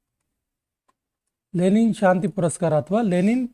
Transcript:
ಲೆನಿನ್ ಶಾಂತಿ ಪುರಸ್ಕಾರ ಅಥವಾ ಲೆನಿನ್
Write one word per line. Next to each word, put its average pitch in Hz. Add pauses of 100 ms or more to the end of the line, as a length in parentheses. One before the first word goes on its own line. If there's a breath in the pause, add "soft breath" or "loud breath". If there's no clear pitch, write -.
(1600)
ಲೆನಿನ್ 196
ಶಾಂತಿ 185
ಪುರಸ್ಕಾರ 160
ಅಥವಾ 180
ಲೆನಿನ್ 220